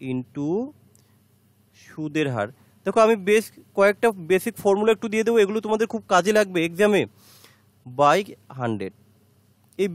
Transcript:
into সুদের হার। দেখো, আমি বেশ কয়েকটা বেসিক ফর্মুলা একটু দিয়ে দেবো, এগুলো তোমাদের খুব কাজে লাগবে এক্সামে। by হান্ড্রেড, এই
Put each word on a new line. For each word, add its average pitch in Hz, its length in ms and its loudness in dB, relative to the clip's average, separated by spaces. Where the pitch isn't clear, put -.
into 127 380 -8
সুদের 151 500 -4
হার। 107 140 -4
দেখো, 196 220 -2
আমি 226 100 4
বেশ 214 160 2
কয়েকটা 202 300 2
বেসিক 185 320 0
ফর্মুলা 208 340 2
একটু 233 160 -10
দিয়ে 220 140 0
দেবো, 233 180 2
এগুলো 185 220 -2
তোমাদের 220 260 -2
খুব 220 100 -6
কাজে 180 260 2
লাগবে 190 200 0
এক্সামে। 185 360 2
by 147 180 4
হান্ড্রেড, 107 340 -6
এই 202 120 -2